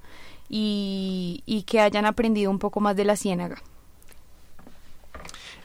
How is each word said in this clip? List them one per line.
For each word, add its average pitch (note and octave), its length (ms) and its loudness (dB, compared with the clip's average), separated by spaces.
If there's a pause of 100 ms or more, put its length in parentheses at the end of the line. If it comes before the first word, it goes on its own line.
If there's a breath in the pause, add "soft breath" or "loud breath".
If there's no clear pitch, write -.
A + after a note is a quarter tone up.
(500 loud breath)
y, G3 960 -2
y G#3+ 180 0
que - 160 4
hayan G#3 260 6
aprendido G#3+ 440 4
un G3 100 2
poco G#3 200 0
más G#3 160 4
de G3+ 100 4
la G#3 100 6
ciénaga. F3 420 -2 (2000 loud breath)